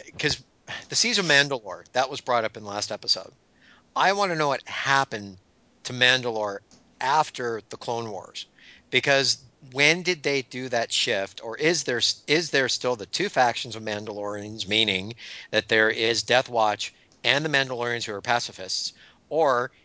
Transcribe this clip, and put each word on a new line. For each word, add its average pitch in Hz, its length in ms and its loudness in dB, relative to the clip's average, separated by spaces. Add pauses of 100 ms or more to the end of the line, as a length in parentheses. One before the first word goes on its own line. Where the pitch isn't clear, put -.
(200)
'cause - 240 -2 (460)
the - 60 -6
Siege 226 220 2
of 190 80 0
Mandalore, 139 680 2
that 131 180 0
was 139 100 -8
brought 120 240 2
up 110 120 -4
in 107 60 -14
the 101 60 -10
last 104 220 -6
episode. 95 400 -4 (640)
I 175 180 4
wanna 196 220 0
know 151 140 2
what 131 180 -2
happened 113 680 -2 (480)
to 127 80 -8
Mandalore 123 680 2 (420)
after 127 680 0
the - 80 -12
Clone 117 340 -6
Wars, - 340 -12 (460)
because 135 480 2 (340)
when 151 300 4
did 165 200 -2
they 143 200 0
do 127 260 -10
that 117 240 -2
shift, 98 500 -2
or 113 140 -10
is 160 260 0
there 123 140 -2
s-, - 300 0
is 156 240 0
there 131 180 2
still 123 260 -2
the 101 120 -12
two 190 200 -4
factions 120 480 0
of 110 80 -12
Mandalorians, 104 840 -8
meaning 104 460 2 (380)
that 110 160 0
there 110 220 4
is 113 340 0
Death 123 240 2
Watch 110 460 0 (300)
and 135 200 2
the 160 60 -2
Mandalorians 120 560 0
who 110 80 -8
are 98 80 -8
pacifists, 110 720 -4 (360)
or 135 420 2 (140)